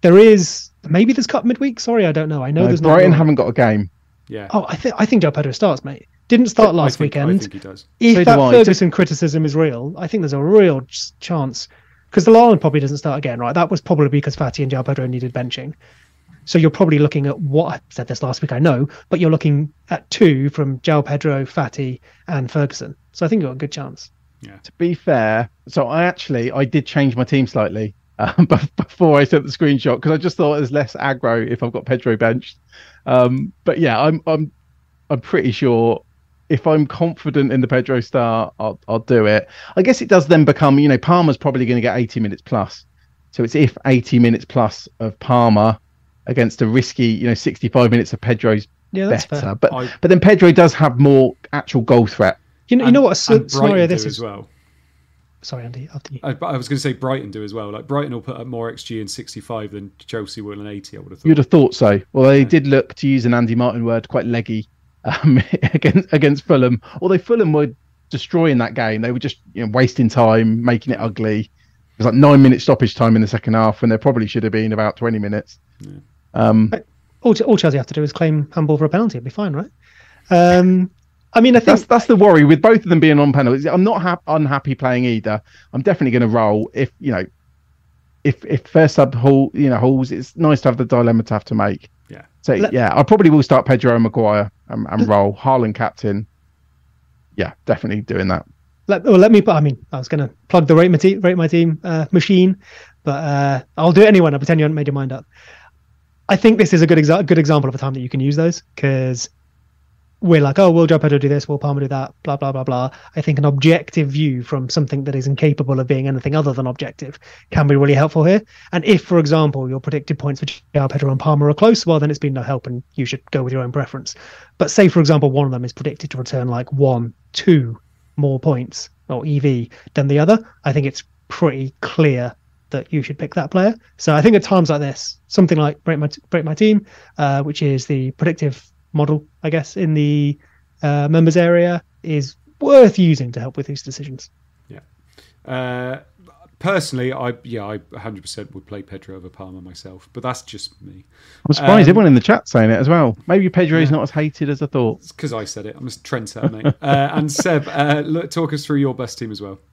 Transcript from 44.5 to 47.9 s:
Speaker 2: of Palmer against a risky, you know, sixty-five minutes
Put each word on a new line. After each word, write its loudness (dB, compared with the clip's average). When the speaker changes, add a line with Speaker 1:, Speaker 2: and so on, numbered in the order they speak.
Speaker 2:
of -10
Palmer 2
against -2
a 0
risky, -2
you -2
know, 0
sixty-five 0
minutes 0